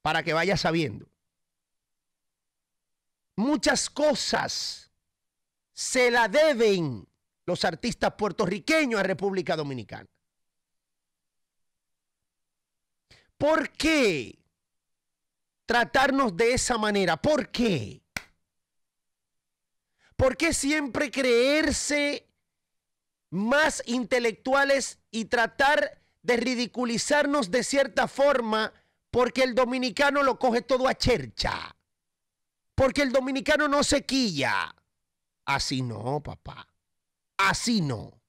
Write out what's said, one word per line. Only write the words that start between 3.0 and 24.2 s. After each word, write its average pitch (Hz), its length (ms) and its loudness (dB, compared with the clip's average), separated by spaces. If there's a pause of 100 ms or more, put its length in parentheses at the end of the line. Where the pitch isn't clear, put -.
Muchas 269 540 0
cosas - 1000 -2 (840)
se 247 360 2
la 233 180 4
deben 202 800 2 (380)
los 175 200 -2
artistas 190 520 -2
puertorriqueños 214 840 0
a 196 40 0
República 185 520 -2
Dominicana. 127 540 -8 (3250)
¿Por 311 340 2
qué 208 680 0 (1300)
tratarnos 247 680 2
de 226 180 2
esa 240 240 -2
manera? 202 400 0
¿Por 294 320 0
qué? 165 520 -2 (2250)
¿Por 262 200 2
qué 320 180 0
siempre 294 580 -2
creerse 285 1160 0 (1000)
más 254 560 0
intelectuales 254 1120 0 (120)